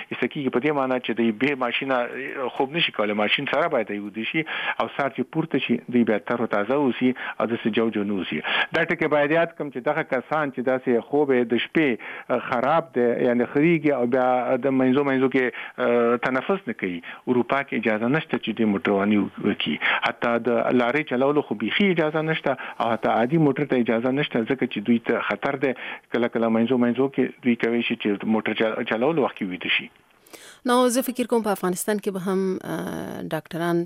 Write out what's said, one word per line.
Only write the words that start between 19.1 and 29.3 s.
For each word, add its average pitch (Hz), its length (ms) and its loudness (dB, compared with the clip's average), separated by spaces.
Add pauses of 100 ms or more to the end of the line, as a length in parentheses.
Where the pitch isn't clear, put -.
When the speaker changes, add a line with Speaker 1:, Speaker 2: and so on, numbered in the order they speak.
Speaker 1:
وکړي. - 540 -2 (320)
حتی 120 260 -2 (140)
د - 20 2 (320)
لارۍ 127 300 2
چلولو 139 380 2
خو 107 140 -4
بیخي - 280 2
اجازه 156 380 0
نشته، 160 280 -2 (220)
او 117 140 0
حتی 117 160 0
عادي 120 280 2
موټر 147 340 2
ته 127 140 4
اجازه 120 340 0
نشته، 120 240 0
ځکه 131 280 -2
چې - 160 -6
دوی 117 120 4
ته 117 300 -2
خطر 135 340 -4
دی. 131 100 2 (380)
کله 120 160 0
کله 113 220 0
منځو 117 340 2
منځو 120 220 2 (100)
کې 127 80 2 (200)
دوی 120 120 4
کولی 117 260 0
شي 113 140 -2
چې 107 400 0
موټر 110 240 0
چل-، 113 320 0
چلولو 127 360 2
وخت - 100 -8